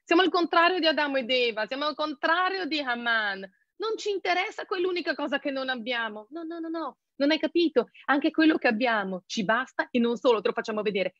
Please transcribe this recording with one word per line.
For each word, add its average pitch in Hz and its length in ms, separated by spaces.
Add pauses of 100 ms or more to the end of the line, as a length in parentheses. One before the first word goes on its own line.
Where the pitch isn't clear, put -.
(100)
Siamo 349 140
al 330 60
contrario 349 500
di 320 80
Adamo 285 300
ed 247 120
Eva, 233 360
siamo 269 180
al 302 100
contrario 339 720
di 294 140
Haman. 226 680 (280)
Non 440 200
ci 415 140
interessa 381 560
quell'unica 349 480
cosa 277 240
che 277 140
non 262 160
abbiamo. 226 600
No, 330 120
no, 330 160
no, 330 100
no, 320 280 (180)
non 285 160
hai 320 80
capito. 311 520 (160)
Anche 294 260
quello 320 260
che - 80
abbiamo 214 600
ci 220 180
basta 247 440
e 247 120
non 233 160
solo, 226 240
te 226 80
lo 220 40
facciamo 214 300
vedere, 190 380